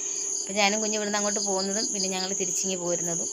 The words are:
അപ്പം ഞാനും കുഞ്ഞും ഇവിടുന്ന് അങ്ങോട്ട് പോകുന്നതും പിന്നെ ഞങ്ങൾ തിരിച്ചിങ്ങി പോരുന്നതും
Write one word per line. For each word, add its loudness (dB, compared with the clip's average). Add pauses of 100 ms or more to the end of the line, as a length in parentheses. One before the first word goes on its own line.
(420)
അപ്പം -4
ഞാനും 4
കുഞ്ഞും 0
ഇവിടുന്ന് 0
അങ്ങോട്ട് 2
പോകുന്നതും 0
പിന്നെ 0
ഞങ്ങൾ -2
തിരിച്ചിങ്ങി 0
പോരുന്നതും 0